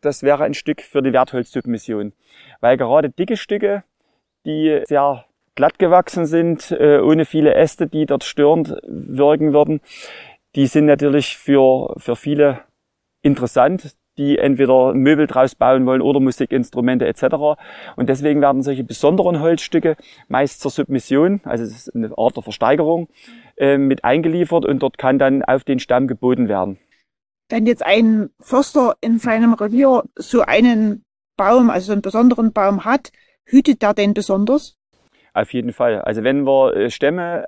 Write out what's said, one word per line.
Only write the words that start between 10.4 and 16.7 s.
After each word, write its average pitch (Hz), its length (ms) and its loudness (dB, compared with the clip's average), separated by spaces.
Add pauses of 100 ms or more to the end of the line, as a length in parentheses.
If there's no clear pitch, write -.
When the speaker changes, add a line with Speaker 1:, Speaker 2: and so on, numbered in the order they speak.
Speaker 1:
die 139 100 2
sind 151 200 2
natürlich 143 500 2
für, 131 640 2
für 120 180 -6
viele 143 440 0 (600)
interessant, 139 760 0 (220)
die 143 220 -2
entweder 131 560 2
Möbel 143 320 2
draus 131 280 0
bauen 131 300 2
wollen 131 160 0
oder 139 200 0
Musikinstrumente 123 880 -2